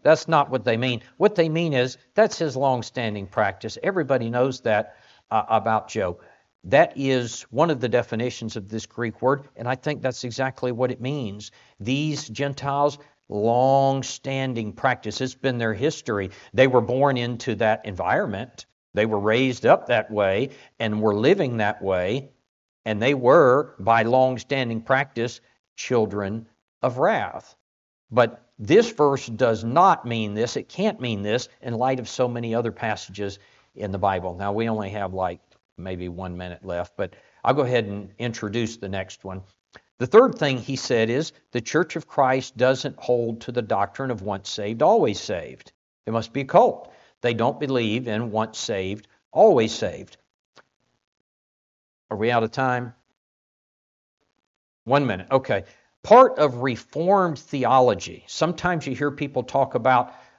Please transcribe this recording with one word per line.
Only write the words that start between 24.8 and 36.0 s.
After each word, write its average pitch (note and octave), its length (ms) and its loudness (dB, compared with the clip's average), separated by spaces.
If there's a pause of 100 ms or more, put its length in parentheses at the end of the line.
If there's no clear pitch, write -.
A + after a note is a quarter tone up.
practice, C3 600 -2 (340)
children G#2 720 -2 (340)
of B2 180 -2
wrath. D#3 560 -2 (540)
But A#2 320 2 (160)
this F3 340 4
verse C#3 360 2
does A2+ 360 0
not D#3+ 420 4
mean A2+ 280 -4
this. A2+ 220 -2
It A2+ 140 -8
can't G3+ 320 -4
mean A2+ 200 -4
this G#2+ 280 -2 (120)
in A#2+ 120 -8
light B2+ 260 -2
of A2+ 80 -10
so B2+ 220 -2
many A#2 260 -6
other A#2 160 -2
passages G2+ 680 -8 (360)
in G2 160 -8
the G2 60 -4
Bible. F#2 380 -2
Now, G2+ 180 -6
we A2+ 160 -2
only G#2+ 220 -4
have, G2 220 -8
like, F#2 280 -4 (360)
maybe F2+ 300 -10